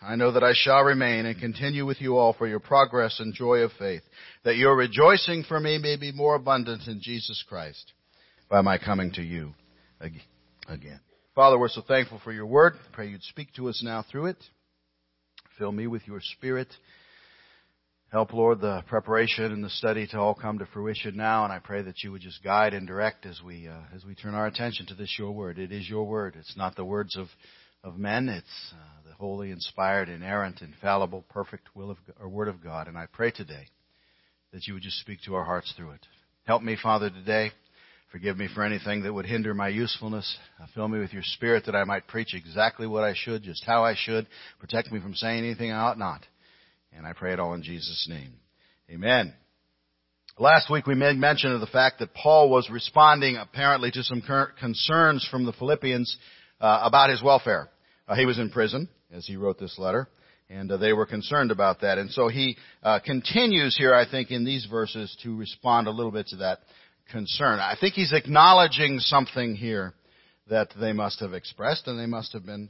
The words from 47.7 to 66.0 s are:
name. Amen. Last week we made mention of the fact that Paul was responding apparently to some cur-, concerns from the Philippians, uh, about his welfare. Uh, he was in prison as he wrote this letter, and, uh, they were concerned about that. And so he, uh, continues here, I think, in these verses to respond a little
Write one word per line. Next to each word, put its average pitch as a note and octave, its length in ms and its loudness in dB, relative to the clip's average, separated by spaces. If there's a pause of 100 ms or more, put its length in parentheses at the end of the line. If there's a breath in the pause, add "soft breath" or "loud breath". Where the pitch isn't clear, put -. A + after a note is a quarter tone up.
name. C2+ 260 -14 (540)
Amen. F#2+ 440 0 (1040)
Last D3 320 6
week D3 180 0
we C#3 80 2
made C#3 220 2
mention C#3 340 2
of B2 80 -2
the G#2+ 80 -6
fact C3 320 2
that A2 140 -8
Paul D3+ 360 8
was B2+ 200 4
responding C#3+ 680 6
apparently B2 560 0
to B2 120 -6
some A#2+ 180 -6
cur-, C#3 400 -2
concerns D3+ 680 2
from B2+ 140 -2
the A#2 100 -2
Philippians, B2+ 640 -2 (460 soft breath)
uh, A2 220 6
about C3+ 260 6
his A#2+ 120 0
welfare. A#2+ 480 2 (380)
Uh, B2 80 -2
he C3 100 4
was A#2+ 140 2
in A2 100 -2
prison A#2+ 380 0 (240)
as F2 140 -16
he G2 100 -12
wrote G2 240 -2
this F#2 180 -12
letter, G2 300 -2 (420 soft breath)
and, G2 220 -10
uh, G2 60 0
they G#2+ 160 2
were G#2+ 140 2
concerned A#2+ 440 0
about G2 300 2
that. G2 160 2
And G2+ 140 -6
so A#2+ 180 2
he, B2+ 260 -2 (260 loud breath)
uh, G#2+ 180 2
continues D#3 760 2
here, C3 180 6
I B2 160 8
think, C3 220 -4
in A#2+ 140 -2
these C3 200 -4
verses A2 580 -6
to A#2 120 -8
respond A#2 520 0
a G#2+ 40 0
little A2+ 220 -4